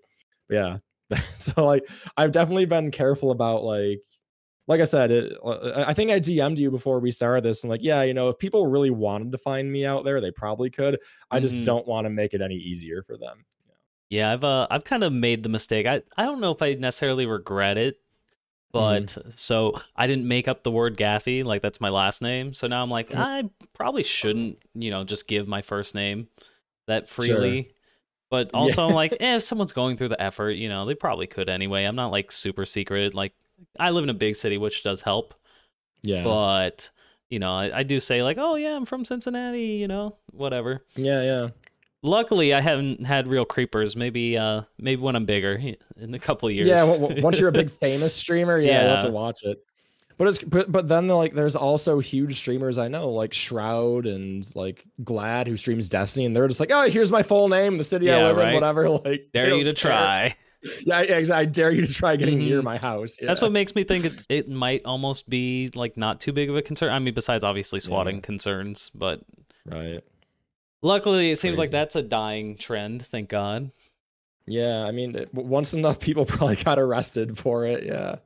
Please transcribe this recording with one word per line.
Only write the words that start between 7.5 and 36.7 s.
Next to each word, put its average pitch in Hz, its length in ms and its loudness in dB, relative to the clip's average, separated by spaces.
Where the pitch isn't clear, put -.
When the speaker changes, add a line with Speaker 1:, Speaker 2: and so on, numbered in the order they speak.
Speaker 1:
and, 120 80 -4
like, 113 120 -4
yeah, 147 200 2
you 131 120 2
know, 127 140 0
if 120 100 -2
people 196 280 2
really 139 240 4
wanted 107 420 -2
to 131 60 -4
find 135 320 -4
me 139 140 -2
out 139 200 -2
there, 139 160 0
they 92 100 -2
probably 110 400 -4
could. 139 280 0
I 127 100 2
just 123 200 0
Speaker 2:
Mm-hmm. - 20 -4
Speaker 1:
don't 120 240 0
wanna 110 240 -2
make 107 240 -2
it 98 60 -2
any 95 160 -4
easier 87 460 -10
for 110 140 -16
them. 107 280 -16
Speaker 2:
Yeah, 107 240 0
I've, 127 100 -4
uh, 135 280 2
I've 147 140 -2
kind 233 180 -2
of 160 100 0
made 120 300 0
the 113 60 -4
mistake. 110 360 0
I, 131 160 0
I 214 80 0
don't 277 140 -4
know 190 120 0
if 151 100 -4
I 143 120 2
necessarily 131 540 -2
regret 101 500 0
it, 123 200 0
Speaker 1:
Mm-hmm. 104 300 2
Speaker 2:
but - 120 -12
so 113 400 2
I 123 120 0
didn't 131 200 0
make 123 200 0
up 131 160 -2
the 120 80 -2
word 113 260 0
Gaffy, 107 480 0
like, 104 160 -2
that's - 200 -4
my 104 80 -2
last 98 320 0
name. 127 320 -4
So 127 140 -6
now 123 160 -2
I'm 123 80 -4
like, 117 200 -4
Speaker 1:
Mm-hmm. 139 120 -2
Speaker 2:
I 269 260 -4
probably 254 300 -2
shouldn't, 110 560 -4
you 113 160 -6
know, 95 140 -4
just 101 220 -8
give 104 200 -2
my 101 140 -4
first 101 340 -6
name 101 340 -4
that 110 220 -2
Speaker 1:
Sure. 120 360 2
Speaker 2:
freely. 131 160 -8
But 127 220 0
Speaker 1:
<laughs> - 20 0
Yeah. 139 180 4
Speaker 2:
also, 170 140 2
I'm 165 60 6
like, 160 280 2
"Eh, 247 160 2
if 220 60 -2
someone's 214 300 -2
going 127 240 0
through 127 120 -2
the 113 120 -4
effort, 104 320 -2
you 107 160 -6
know, 98 160 -4
they 139 100 -2
probably 92 320 -4
could 95 220 -6
anyway." 98 360 -2
I'm 107 100 -2
not, 123 160 -4
like, 101 200 -2
super 98 340 -6
secret. 98 500 -2
Like, 98 180 -6
I 175 120 0
live 170 140 0
in 139 60 -2
a 110 40 -4
big 107 220 0
city, 104 200 -2
which 104 260 -4
does 98 200 -4
help. 104 320 -2
Speaker 1:
Yeah. 101 320 0
Speaker 2:
But, 98 560 0